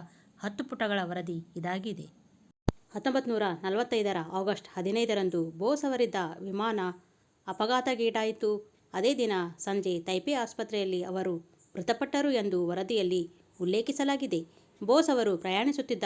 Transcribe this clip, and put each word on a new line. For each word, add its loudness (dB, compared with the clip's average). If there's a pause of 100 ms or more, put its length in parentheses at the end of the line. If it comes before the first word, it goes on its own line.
(400)
ಹತ್ತು -6
ಪುಟಗಳ -2
ವರದಿ -4 (100)
ಇದಾಗಿದೆ. -6 (840)
ಹತ್ತೊಂಬತ್ತು 0
ನೂರ 2 (180)
ನಲವತ್ತೈದರ 0 (140)
ಆಗಸ್ಟ್ -2
ಹದಿನೈದರಂದು 2
ಬೋಸ್ 0
ಅವರಿದ್ದ 2 (240)
ವಿಮಾನ -2 (680)
ಅಪಘಾತಗೀಡಾಯಿತು. 0 (420)
ಅದೇ 2
ದಿನ 2 (260)
ಸಂಜೆ -2
ತೈಪೆ -2
ಆಸ್ಪತ್ರೆಯಲ್ಲಿ -2
ಅವರು -2 (380)
ಮೃತಪಟ್ಟರು 0
ಎಂದು 2
ವರದಿಯಲ್ಲಿ 0 (380)
ಉಲ್ಲೇಖಿಸಲಾಗಿದೆ. 0 (420)
ಬೋಸ್ 6
ಅವರು 4
ಪ್ರಯಾಣಿಸುತ್ತಿದ್ದ 0